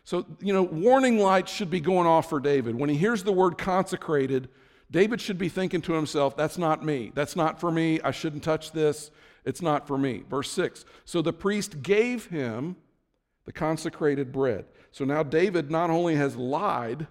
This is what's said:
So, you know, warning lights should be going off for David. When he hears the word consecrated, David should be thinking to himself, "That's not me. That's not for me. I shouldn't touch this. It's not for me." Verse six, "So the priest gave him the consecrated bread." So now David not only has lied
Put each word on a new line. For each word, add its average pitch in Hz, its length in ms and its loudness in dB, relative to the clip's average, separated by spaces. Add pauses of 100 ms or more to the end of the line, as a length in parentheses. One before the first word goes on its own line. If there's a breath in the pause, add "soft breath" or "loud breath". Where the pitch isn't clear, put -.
So, 180 200 -4 (140)
you 196 140 -2
know, 190 100 4
warning 233 540 4
lights 190 340 4
should 196 180 -6
be 180 100 -2
going 175 280 2
off 165 220 4
for 151 100 -2
David. 131 360 2
When 143 140 0
he 147 80 0
hears 202 260 2
the 208 80 0
word 185 260 4
consecrated, 143 920 0 (420 soft breath)
David 208 300 2
should 190 180 -6
be 180 100 0
thinking 180 340 -2
to 175 100 -2
himself, 147 440 0
"That's 147 200 -2
not 156 280 0
me. 139 300 -4
That's 147 200 -4
not 160 240 -2
for 175 120 -2
me. 165 300 2
I 135 100 -2
shouldn't 147 320 -6
touch 156 300 -2
this. 151 360 -2 (340 soft breath)
It's 131 180 -6
not 147 260 0
for 139 100 -2
me." 135 320 -2
Verse 135 220 -4
six, - 340 -4 (180 loud breath)
"So - 200 -2
the 160 100 0
priest 196 480 -4
gave 214 460 0
him 139 480 -4 (720)
the - 60 -16
consecrated 156 800 -2
bread." 127 340 -2 (260 soft breath)
So - 120 -8
now 143 200 2
David 160 480 2
not 165 180 2
only 165 260 2
has 143 200 0
lied 131 760 -2